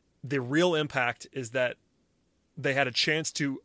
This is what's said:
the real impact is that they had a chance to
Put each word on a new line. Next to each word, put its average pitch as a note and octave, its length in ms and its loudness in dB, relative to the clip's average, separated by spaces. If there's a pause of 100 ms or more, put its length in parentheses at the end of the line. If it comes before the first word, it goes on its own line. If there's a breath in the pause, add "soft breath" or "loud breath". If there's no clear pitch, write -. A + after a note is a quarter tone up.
(240)
the C3 160 -2
real D#3 360 2
impact C3+ 580 -2
is B2+ 180 -8
that B2 240 0 (840)
they C3+ 160 0
had C3+ 140 2
a B2 40 -4
chance D#3 420 0
to C#3 300 -4